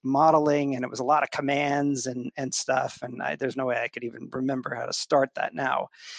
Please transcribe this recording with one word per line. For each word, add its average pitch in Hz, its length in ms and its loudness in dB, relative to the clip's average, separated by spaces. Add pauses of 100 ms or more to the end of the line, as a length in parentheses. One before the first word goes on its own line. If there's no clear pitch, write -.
modeling, 147 720 4
and 123 100 -4
it 123 60 -6
was 120 80 -10
a 131 40 -2
lot 143 200 4
of - 80 -4
commands 143 720 0
and, 127 320 -6
and 131 160 -4
stuff. 131 480 -2
And 127 180 -10
I, 135 160 -2
there's 131 220 -4
no 135 80 -2
way 120 180 0
I 117 40 -4
could 123 160 -10
even 117 280 -10
remember 131 440 -2
how 120 100 -6
to - 80 -6
start 139 400 2
that 139 220 -4
now. 131 320 -2 (320)